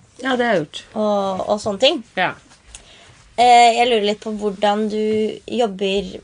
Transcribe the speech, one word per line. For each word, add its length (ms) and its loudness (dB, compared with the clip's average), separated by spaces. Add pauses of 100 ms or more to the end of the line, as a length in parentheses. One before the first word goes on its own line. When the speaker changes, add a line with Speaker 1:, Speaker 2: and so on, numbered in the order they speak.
(180)
Speaker 1:
Ja, 200 -4
det 80 -2
har 80 0
jeg 80 0
gjort. 200 -12 (100)
Speaker 2:
og, 520 -2
og 160 -2
sånne 220 -4
ting. 300 0
Speaker 1:
Ja. 200 -2 (1000)
Speaker 2:
Eh, 420 6
jeg 160 2
lurer 160 0
litt 160 -2
på 100 -8
hvordan 560 -2
du 120 -4 (460)
jobber 680 -4 (120)